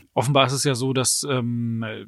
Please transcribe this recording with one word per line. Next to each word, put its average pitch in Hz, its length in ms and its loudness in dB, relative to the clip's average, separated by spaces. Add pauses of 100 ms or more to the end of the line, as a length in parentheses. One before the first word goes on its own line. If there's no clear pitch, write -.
(140)
Offenbar 131 340 4
ist 131 60 -2
es 127 100 -2
ja 143 100 2
so, 131 200 0
dass, 127 360 0
ähm, 117 560 -2 (220)